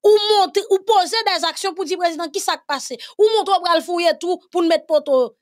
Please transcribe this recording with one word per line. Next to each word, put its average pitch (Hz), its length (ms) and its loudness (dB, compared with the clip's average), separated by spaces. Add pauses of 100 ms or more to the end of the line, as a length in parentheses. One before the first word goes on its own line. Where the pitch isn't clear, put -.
ou 415 60 6
montre, 415 500 2 (100)
ou 381 100 2
poser 381 360 0 (120)
des 349 160 -2
actions 339 300 -4
pour 370 100 -6
dire 330 120 -4
président 339 320 -4
qui 320 120 -8
ça 330 260 -6
passe. 269 260 -8 (240)
Ou 415 80 4 (140)
montre 381 180 0
ou 349 60 -2
pral 339 180 2
fouiller 349 300 0 (100)
tout 349 180 -4 (120)
pour 349 120 0
nous 339 60 2
mettre 311 180 0
poto. 285 560 0